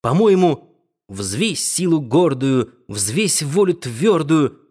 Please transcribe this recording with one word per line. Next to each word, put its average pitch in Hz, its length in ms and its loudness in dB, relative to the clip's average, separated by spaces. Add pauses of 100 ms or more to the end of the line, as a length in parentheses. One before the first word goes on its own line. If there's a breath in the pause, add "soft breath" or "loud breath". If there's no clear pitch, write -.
По-моему, 180 720 2 (320)
взвесь 101 560 -6
силу 165 380 -2
гордую, 135 720 0 (160)
взвесь 107 540 -2
волю 175 320 0
твердую. 156 840 0 (120)